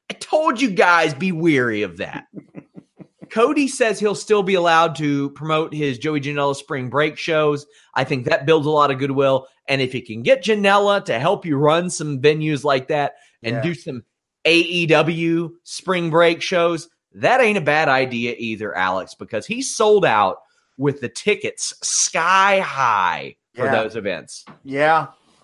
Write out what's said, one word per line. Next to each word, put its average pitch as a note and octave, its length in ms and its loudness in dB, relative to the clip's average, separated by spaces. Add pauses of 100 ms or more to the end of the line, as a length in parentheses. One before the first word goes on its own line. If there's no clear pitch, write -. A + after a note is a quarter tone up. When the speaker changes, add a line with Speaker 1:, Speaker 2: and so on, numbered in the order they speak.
(100)
Speaker 1:
I - 40 -10
told D#4 460 -2
you C4 100 0
guys, E3+ 440 4
be F3+ 180 -4
weary C3 500 2
of F2 160 -6
that. - 340 -10
<laughs> - 1000 -20
Cody C4 380 2
says G#3+ 320 -2
he'll G3+ 140 0
still G#3 280 0
be F#3+ 120 0
allowed E3+ 420 4
to C#3+ 340 -2
promote D#3 440 -4
his C#3+ 240 -4
Joey D3+ 220 -2
Janela C#3+ 360 -2
spring C3 320 -8
break D3+ 300 -2
shows. D3+ 480 0 (280)
I - 100 0
think B2+ 200 -4
that D3 220 0
builds D#3 200 4
a D3+ 40 0
lot D3 200 4
of C3+ 80 -2
goodwill. C3+ 480 0 (200)
And C#3 160 0
if B2+ 120 -4
you A#2+ 80 -6
can A2 200 -12
get C4 200 4
Janela G3+ 640 2
to B2 140 -2
help F3 260 -2
you D3 140 -2
run D#3+ 320 2
some D3 320 -6
venues D3+ 420 2
like C3+ 240 0
that D3 280 -2 (260)
and A#2 140 -4
Speaker 2:
Yeah. A#2 60 -4
Speaker 1:
do E3+ 120 -2
some C3 300 -12 (420)
A E3 100 4
E E3+ 300 0
W E3 760 0
spring F3 460 -4
break E3+ 320 4
shows, E3+ 480 -2 (240)
that D#3 300 2
ain't G#3 160 2
a E3+ 40 -4
bad D3 280 2
idea A#2+ 480 -2
either, G#2+ 360 -8
Alex, F#2 400 -4
because G#2 320 -8
he A#3 140 -8
sold G#3+ 460 2
out G#2 320 2 (400)
with C3+ 240 -4
the A#2+ 80 -8
tickets - 640 -6 (120)
sky F#3+ 720 2
high G#2 760 -2 (180)
for B2 120 -4
Speaker 2:
Yeah. A2 160 0
Speaker 1:
those G#2+ 120 -8
events. F#2+ 520 -8 (180)
Speaker 2:
Yeah. D3 440 0 (360)